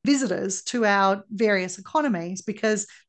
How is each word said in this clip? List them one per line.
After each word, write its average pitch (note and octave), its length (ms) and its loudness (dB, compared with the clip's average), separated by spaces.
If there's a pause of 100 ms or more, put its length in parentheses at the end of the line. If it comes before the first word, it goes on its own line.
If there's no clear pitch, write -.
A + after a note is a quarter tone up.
visitors B3 580 0
to A#3 240 -2
our G3 440 2
various G3 500 0
economies, F#3+ 600 -2
because G#3+ 460 -2 (220)